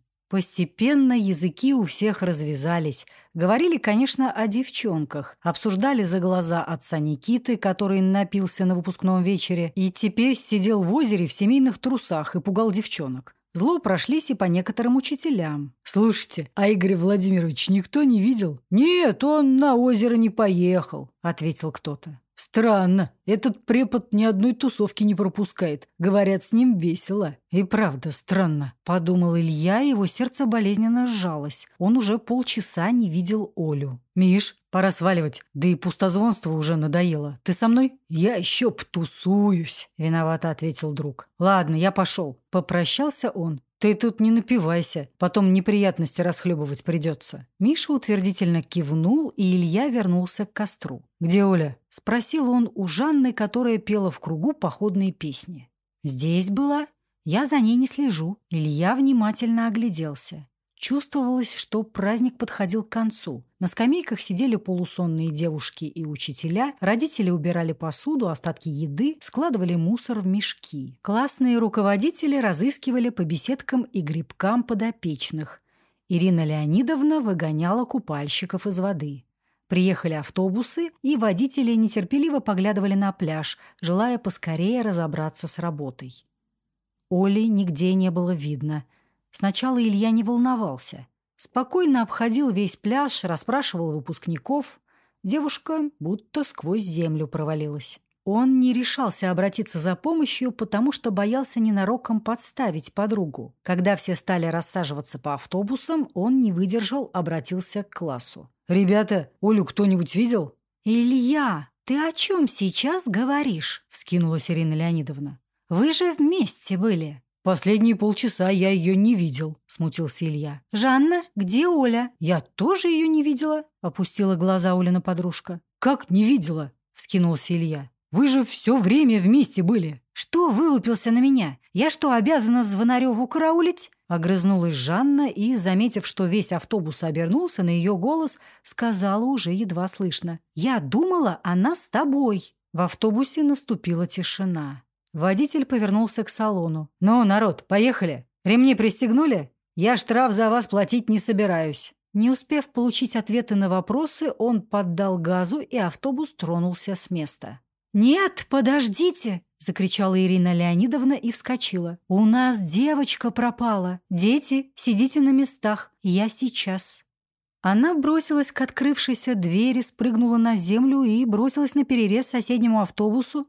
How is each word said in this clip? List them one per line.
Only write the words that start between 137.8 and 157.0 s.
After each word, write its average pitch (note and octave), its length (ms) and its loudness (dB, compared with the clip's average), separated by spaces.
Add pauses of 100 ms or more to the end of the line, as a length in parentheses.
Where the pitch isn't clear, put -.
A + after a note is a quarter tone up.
голос, D4 440 -2 (220)
сказала G#3 640 -2
уже A#3+ 300 0
едва F#3 340 -2
слышно: E3+ 540 -6 (120)
«Я A3 280 0
думала, B3+ 640 0
она F#3+ 320 2
с - 120 -6
тобой». C4 680 0 (200)
В E3+ 80 -2
автобусе A3 600 0
наступила F3 640 0
тишина. E3+ 760 -6 (300)
Водитель G3 520 0
повернулся G#3+ 580 0
к A3 60 -8
салону. E3 600 -2 (100)
«Ну, A3+ 240 6
народ, G#3 440 2
поехали! G3 600 0 (160)
Ремни B3 320 6
пристегнули? A3 760 2 (240)
Я G#3+ 220 2
штраф A#3+ 360 2
за A3 160 2
вас A3+ 180 0
платить G#3+ 420 0
не G#3+ 100 4
собираюсь». F3+ 720 -2 (200)
Не A3 160 4
успев C#4 380 -2
получить A#3+ 480 -2
ответы A3 400 -2
на G3 140 2
вопросы, B3+ 680 -2
он A3+ 240 0
поддал F#3+ 560 -2
газу, F3+ 420 0
и - 180 -6
автобус B3+ 560 -4
тронулся F3 640 -4
с - 140 -8